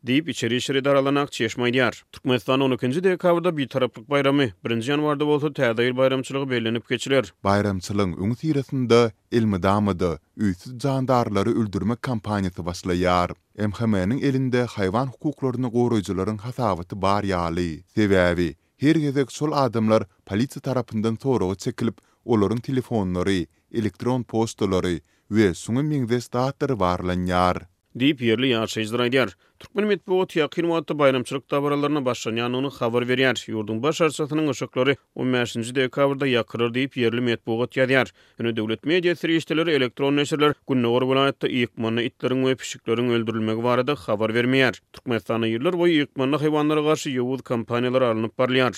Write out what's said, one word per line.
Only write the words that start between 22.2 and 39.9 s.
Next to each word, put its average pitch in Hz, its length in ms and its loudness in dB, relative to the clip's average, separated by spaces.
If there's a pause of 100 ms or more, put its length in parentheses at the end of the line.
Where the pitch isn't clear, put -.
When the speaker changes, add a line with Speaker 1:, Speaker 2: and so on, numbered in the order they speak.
Speaker 2:
olaryň 110 360 2
telefonlary, 98 840 -2 (260)
elektron 117 500 -2
postalary 95 760 -2 (280)
we 101 260 4
suňy 120 280 -4
miňzes 123 500 -2
datlary 135 420 -2
barlanýar. 90 840 2 (360)
Speaker 1:
Diýip 131 320 0
ýerli 117 300 2
ýaşaýjylar 110 500 -4
aýdýar. 120 260 2 (300)
Türkmen - 240 -4
medeniýeti 185 560 -2
ýakyn 165 320 -2
wagtda 165 260 -2
bayramçylyk 131 520 2
dabaralaryna 143 500 0
başlanýanyny 123 760 -2
habar 120 320 0
berýär. 127 260 2 (160)
Ýurdun 110 300 -4
baş 156 180 -2
arçasynyň 156 480 0
uşaklary 131 480 0 (180)
on 127 180 -2
beşinji 120 420 -2
dekabrda 139 520 0
ýakyryr 117 460 0
diýip 131 240 -4
ýerli 120 240 2
medeniýet 120 560 -2
ýazýar. 127 320 4 (320)
Ýöne 117 160 -2
döwlet 110 320 -4
mediýa 175 260 2
serişdeleri, 160 600 0
elektron 139 400 0